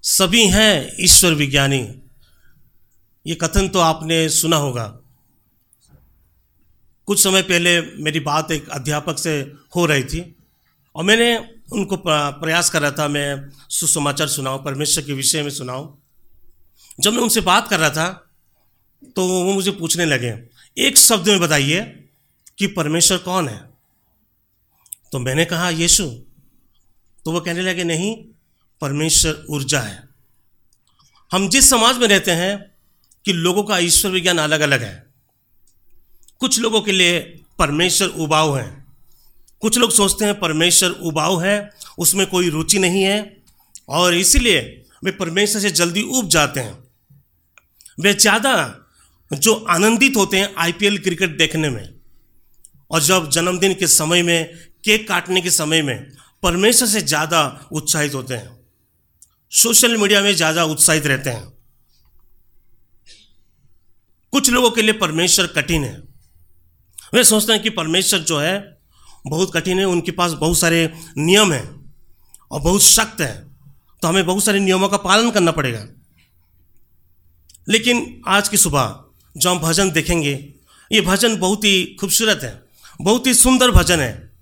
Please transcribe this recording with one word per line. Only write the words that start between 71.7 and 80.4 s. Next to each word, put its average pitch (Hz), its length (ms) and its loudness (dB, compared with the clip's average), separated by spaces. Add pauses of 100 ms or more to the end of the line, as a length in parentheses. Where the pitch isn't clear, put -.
और 147 100 -6
बहुत 180 220 2
सख्त - 380 2
है, 110 280 -8 (520)
तो 170 60 0
हमें 180 180 2
बहुत 185 180 0
सारे 202 160 2
नियमों 190 300 2
का 202 80 0
पालन 208 340 2
करना 180 200 2
पड़ेगा। 120 360 -4 (1800)
लेकिन 226 580 -2
आज 202 220 0
की 214 80 -2
सुबह 135 460 0 (340)
जो 165 120 0
हम 180 100 0
भजन 165 320 0
देखेंगे, 151 600 -2 (380)